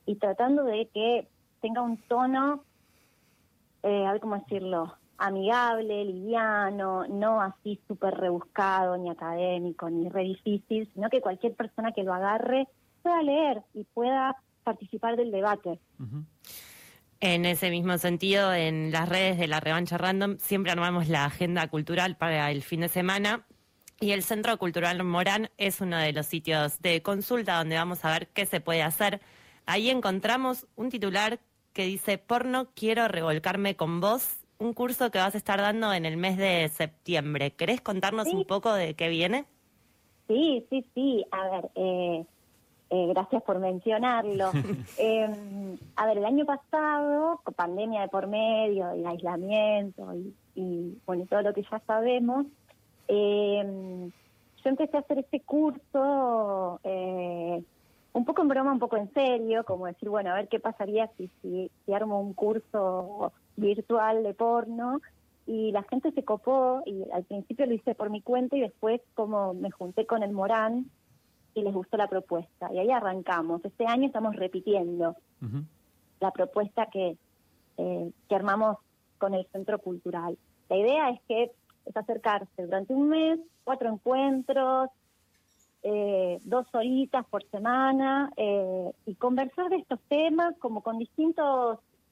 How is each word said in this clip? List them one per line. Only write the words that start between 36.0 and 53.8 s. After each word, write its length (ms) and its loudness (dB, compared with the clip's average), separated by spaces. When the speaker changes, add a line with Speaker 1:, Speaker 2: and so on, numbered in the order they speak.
Speaker 3:
el 100 -2
mes 200 0
de 380 2
septiembre. 760 -2
¿Querés 280 -2
contarnos 480 -2
Speaker 1:
Sí. 60 2
Speaker 3:
un 100 0
poco 300 0
de 200 0
qué 140 -2
viene? 360 0
Speaker 1:
Sí, 440 2
sí, 140 -2
sí. 380 2
A 160 -2
ver, 280 -4
eh, 480 0
eh, 180 2
gracias 340 0
por 180 -2
mencionarlo. 920 0
Speaker 2:
<laughs> 460 -4
Speaker 1:
Em, 800 -2
a 100 0
ver, 120 2
el 80 0
año 180 4
pasado, 1000 0
con 120 -8
pandemia 480 -2
de 60 -2
por 200 -2
medio, 640 0
y 100 -4
aislamiento, 1120 -2
y, 200 -10
y, 520 -6
bueno, 180 -2
y 20 -8
todo 160 2
lo 120 0
que 140 -2
ya 180 -6
sabemos, 600 2
em, 1000 0